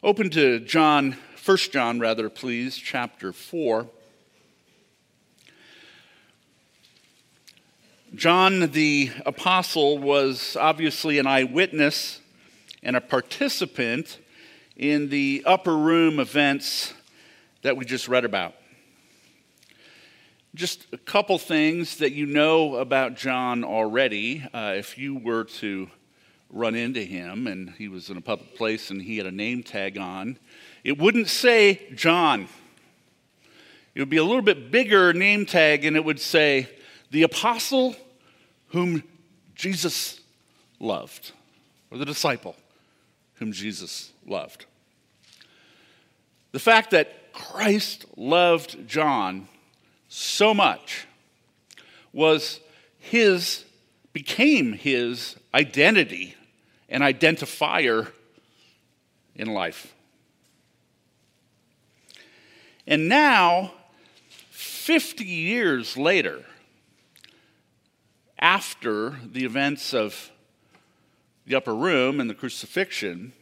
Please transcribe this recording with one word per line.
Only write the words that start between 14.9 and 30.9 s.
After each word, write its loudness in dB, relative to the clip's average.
the 0
upper 2
room 2
events -2
that 0
we -10
just -6
read 2
about. -4
Just -8
a -14
couple 0
things -2
that 0
you -4
know 2
about -2
John -4
already. -2
Uh, -6
if -8
you -8
were -4
to -8
run -4
into -6
him -10
and -12
he -14
was -16
in -12
a -14
public -10
place -6
and -8
he -10
had -6
a -10
name -8
tag -8
on, -10
it -4